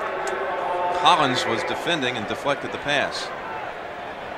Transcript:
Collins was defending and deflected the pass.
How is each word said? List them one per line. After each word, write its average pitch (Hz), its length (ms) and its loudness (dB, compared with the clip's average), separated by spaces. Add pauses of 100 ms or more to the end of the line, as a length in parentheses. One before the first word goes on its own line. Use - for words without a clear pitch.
(1040)
Collins 147 420 6
was 117 220 0
defending 127 480 0
and 110 120 -2
deflected 135 440 0
the - 80 -4
pass. 139 480 0 (1080)